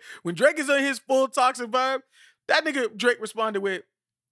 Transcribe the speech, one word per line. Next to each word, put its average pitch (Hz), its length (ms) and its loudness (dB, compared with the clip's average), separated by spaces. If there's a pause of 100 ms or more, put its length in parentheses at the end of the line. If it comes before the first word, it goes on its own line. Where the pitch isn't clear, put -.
(220)
When 175 120 -4
Drake 277 240 2
is 285 120 -2
on 277 100 4
his 269 200 0
full 262 280 2
toxic 247 420 0
vibe, 262 300 0 (480)
that 311 160 2
nigga 262 320 -2
Drake 240 240 0
responded 214 400 -4
with, 196 220 -4 (500)